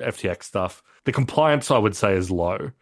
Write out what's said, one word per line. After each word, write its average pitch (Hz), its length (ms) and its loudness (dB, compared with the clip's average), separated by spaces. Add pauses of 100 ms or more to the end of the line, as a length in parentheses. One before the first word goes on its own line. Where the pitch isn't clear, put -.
F - 160 -6
T - 100 -4
X - 200 -6
stuff. 92 340 -4 (220)
The 135 80 -2
compliance, 147 580 2
I 131 80 6
would 104 180 2
say, 98 180 2
is 92 160 0
low. 90 520 -2